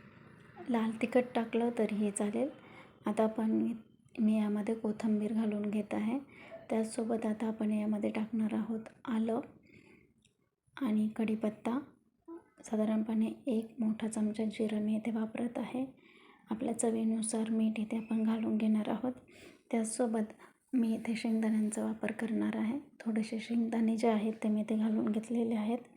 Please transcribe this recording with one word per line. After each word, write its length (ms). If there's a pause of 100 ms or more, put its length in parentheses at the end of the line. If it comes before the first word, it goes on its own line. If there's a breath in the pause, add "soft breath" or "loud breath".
(680 loud breath)
लाल 220 (100)
तिखट 220 (120)
टाकलं 420
तरीही 340
चालेल. 380 (560 loud breath)
आता 180
आपण, 500 (460)
मी 180
यामध्ये 380
कोथिंबीर 580
घालून 280
घेत 320
आहे, 260 (500 loud breath)
त्याचसोबत 560
आता 220
आपण 240
यामध्ये 380
टाकणार 440
आहोत 260 (260)
आलं 340 (1400 loud breath)
आणि 340
कढीपत्ता. 640 (840)
साधारणपणे 680 (160)
एक 320
मोठा 280
चमचा 380
जिरं 360
मी 140
इथे 160
वापरत 460
आहे. 280 (640 loud breath)
आपल्या 300
चवीनुसार 720
मीठ 300
इथे 180
आपण 260
घालून 340
घेणार 320
आहोत. 240 (580 loud breath)
त्याचसोबत 600 (400 loud breath)
मी 200
इथे 220
शेंगदाण्यांचा 720
वापर 260
करणार 440
आहे. 240 (200)
थोडेसे 400
शेंगदाणे 580
जे 100
आहेत 260 (100)
ते 60
मी 120
इथे 140
घालून 300
घेतलेले 500
आहेत. 220 (200)